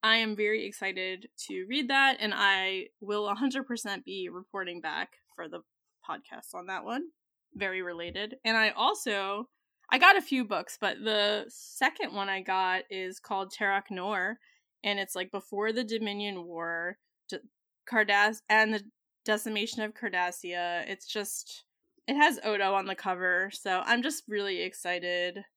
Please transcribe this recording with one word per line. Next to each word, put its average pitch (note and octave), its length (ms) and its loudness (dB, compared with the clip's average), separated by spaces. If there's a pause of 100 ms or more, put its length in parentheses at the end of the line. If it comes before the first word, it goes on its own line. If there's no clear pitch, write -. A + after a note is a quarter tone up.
I A3 140 6
am A3 180 2
very G#3+ 300 0
excited F#3+ 640 -6 (200)
to F#3 200 -6
read C4 220 -2
that, C4+ 300 6
and G#3+ 140 -2
I F#3+ 520 2 (160)
will G#3 260 -2
a G3+ 60 0
hundred C4 320 -2
percent G#3 400 -6
be F#3 240 -8
reporting F3+ 500 -8
back D#3 380 -6 (160)
for E3+ 120 -12
the D#3+ 140 -10 (480)
podcast - 460 -12
on F3+ 140 -12
that F#3+ 180 -6
one. C#4 220 -6 (440)
Very F#3+ 300 -4
related. F3 540 -6 (100)
And A3+ 100 4
I A3 140 4
also, G#3+ 800 0 (400)
I C4 80 4
got F#4+ 180 12
a F#4+ 60 2
few B3+ 240 0
books, F3+ 340 -4
but G3+ 240 0
the G#3 440 2
second - 640 -2
one G3 160 -2
I F#3+ 100 -2
got F#3 480 0
is F#3+ 320 -8
called F#3+ 320 -4
Terok G3 380 0
Nor, G3 480 -2 (440)
and G3+ 160 0
it's, G3 160 -6
like, F#3+ 160 -6
before G3+ 420 -4
the A#3+ 120 0
Dominion G#3 640 -4
War, E3+ 500 -6 (320)
D-, - 80 -8 (500)
Cardass-, G#3+ 640 4
and A3 240 6
the G3+ 120 -2 (420)
decimation G#3+ 560 -2
of G#3+ 100 -4
Cardassia. F3 960 -2
It's - 180 -8
just, - 580 -6 (440)
it C#4 80 0
has D4 260 6
Odo G3 300 2
on G3 140 2
the F#3+ 80 -4
cover, F#3 580 0
so - 320 -2
I'm A#3+ 180 4
just C#4+ 240 -4
really G3+ 360 -2
excited. F3+ 840 -2 (120)